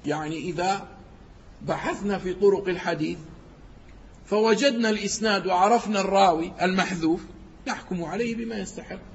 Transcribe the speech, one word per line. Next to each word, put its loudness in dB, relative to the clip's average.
يعني -4
إذا -2
بحثنا -4
في -4
طرق 4
الحديث -2
فوجدنا 4
الإسناد 0
وعرفنا 4
الراوي 4
المحذوف 0
نحكم -6
عليه -4
بما -8
يستحق -10